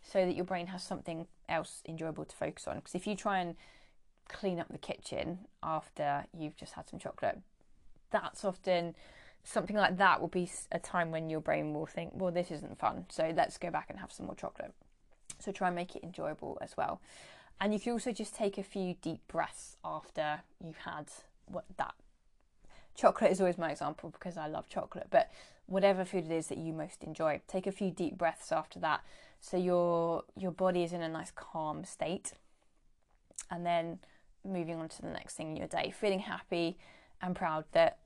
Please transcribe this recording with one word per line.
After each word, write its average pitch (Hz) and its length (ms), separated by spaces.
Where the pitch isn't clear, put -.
so 190 240
that 180 100
your 180 100
brain 180 220
has 185 160
something 170 440
else 160 360
enjoyable 160 400
to - 100
focus - 320
on. - 120
'Cause - 160
if 185 120
you 208 80
try 196 240
and 175 180
clean 180 320
up - 100
the - 80
kitchen - 720
after 151 680
you've 156 240
just - 180
had - 140
some - 120
chocolate, - 420
that's 180 340
often, 175 500
something 202 320
like 190 220
that 185 240
will 170 60
be 180 160
s-, - 280
a 175 80
time 170 320
when 160 180
your 156 120
brain 151 320
will 151 140
think, - 260
"Well, 185 180
this 175 200
isn't - 260
fun, - 320
so 160 200
let's 165 280
go 175 140
back 151 180
and 196 100
have - 120
some - 160
more - 80
chocolate." - 380
So 202 120
try 190 160
and 175 80
make 175 200
it - 80
enjoyable - 580
as - 160
well. - 240
And 208 140
you 208 60
can 240 140
also 233 180
just 208 240
take 202 220
a 196 60
few 185 300
deep - 340
breaths - 560
after 156 600
you've 160 140
had 151 340
what, - 200
that. - 180
Chocolate - 360
is 190 100
always 180 160
my 165 140
example 156 380
because 175 280
I 151 100
love 160 220
chocolate, - 400
but - 220
whatever 190 400
food 185 200
it 160 60
is 160 160
that - 100
you 160 160
most 160 300
enjoy, 160 440
take 190 200
a 190 40
few 196 200
deep 170 260
breaths - 340
after 160 280
that 160 240
so - 160
your, 175 680
your 190 160
body 180 320
is 170 100
in 175 80
a 165 60
nice 160 240
calm 156 540
state. - 480
And 175 160
then 170 340
moving 170 320
on 160 140
to - 120
the 165 80
next - 260
thing 160 160
in 156 40
your 180 120
day, 160 240
feeling 196 280
happy 180 580
and 180 140
proud 156 360
that 165 340